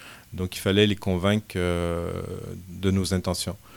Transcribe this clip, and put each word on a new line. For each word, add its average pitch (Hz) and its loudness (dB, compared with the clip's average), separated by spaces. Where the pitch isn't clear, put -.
Donc, 92 -4
il - -10
fallait 104 6
les 101 2
convaincre, 98 2
euh, 87 0
de 92 0
nos 95 2
intentions. 92 -2